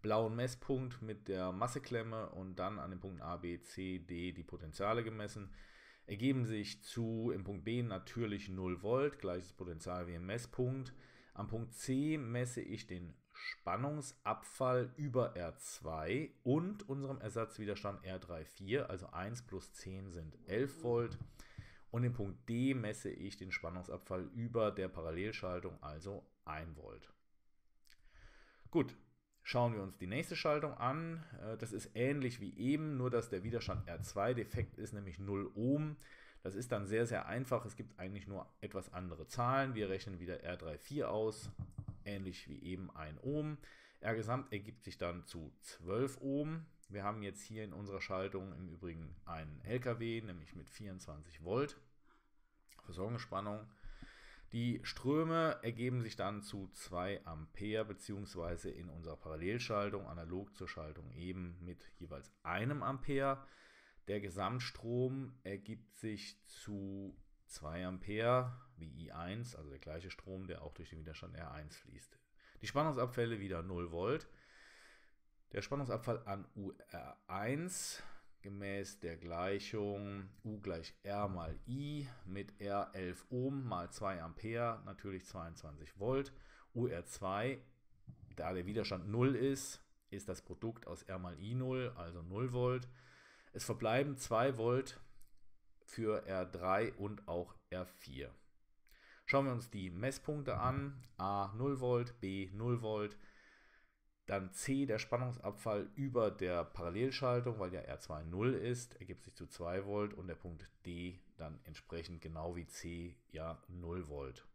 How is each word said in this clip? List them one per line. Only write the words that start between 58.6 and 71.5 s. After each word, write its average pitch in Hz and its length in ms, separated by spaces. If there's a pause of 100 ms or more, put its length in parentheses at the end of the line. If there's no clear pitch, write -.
in 82 180
unserer 80 280
Parallelschaltung, 101 880
analog 85 480
zur 90 140
Schaltung 78 480
eben, 90 480
mit 87 340
jeweils 73 320 (140)
einem 107 400
Ampere. 135 600 (600)
Der 101 140
Gesamtstrom 123 1200
ergibt 101 540
sich 110 500
zu 98 720 (280)
zwei 82 380
Ampere, 110 720 (200)
wie 80 300
I - 40
eins, 92 460
also 76 140
der 67 100
gleiche 82 320
Strom, 95 340
der 80 160
auch 76 120
durch - 160
den 80 100
Widerstand 82 340
R 80 160